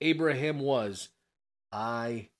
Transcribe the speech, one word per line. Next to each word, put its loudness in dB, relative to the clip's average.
Abraham 2
was, 0
I -4